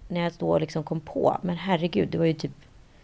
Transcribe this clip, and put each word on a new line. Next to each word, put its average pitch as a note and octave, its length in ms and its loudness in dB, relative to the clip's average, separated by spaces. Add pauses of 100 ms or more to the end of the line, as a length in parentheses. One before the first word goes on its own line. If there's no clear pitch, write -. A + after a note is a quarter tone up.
när F3 120 -2
jag E3+ 180 0
då, E3 200 2
liksom, D#3 240 -2
kom D#3+ 180 -4
på, - 420 2
men F3 140 -2
herregud, F3 520 0
det - 100 -2
var E3 60 4
ju E3 80 4
typ, - 200 -4 (520)